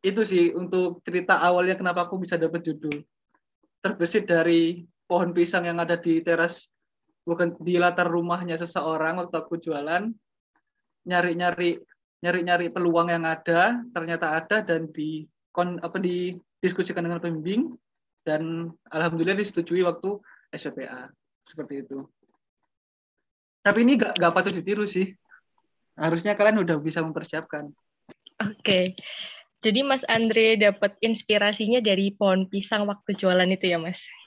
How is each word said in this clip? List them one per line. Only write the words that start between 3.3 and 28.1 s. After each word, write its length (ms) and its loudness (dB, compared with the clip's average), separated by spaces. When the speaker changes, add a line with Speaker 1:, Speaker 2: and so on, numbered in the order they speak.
Speaker 1:
Terbesit 480 -2
dari 560 2
pohon 240 0
pisang 320 2
yang 160 -2
ada 160 0
di 240 0
teras, 480 0
bukan, 400 -2
di 160 2
latar 320 2
rumahnya 480 -2
seseorang 640 -2
waktu 160 -8
aku 160 -6
jualan. 560 -4
Nyari-nyari, 760 0
nyari-nyari 480 0
peluang 400 2
yang 160 0
ada, 560 2
ternyata 460 -2
ada 240 0
dan 280 -2
di 360 -8
kon-, 280 -2
apa, 160 -8
didiskusikan 1080 -4
dengan 160 -4
pembimbing 540 -4
dan 480 -4
alhamdulillah 460 0
disetujui 420 -2
waktu 400 -2
S 160 -8
P 80 -12
P 80 -10
A. 240 -16
Seperti 400 -12
itu. 240 -12
Tapi 160 4
ini 160 6
nggak, 240 2
nggak 120 4
patut 200 0
ditiru 320 -2
sih. 240 -2
Harusnya 400 0
kalian 240 4
udah 160 2
bisa 240 -4
mempersiapkan. 680 -8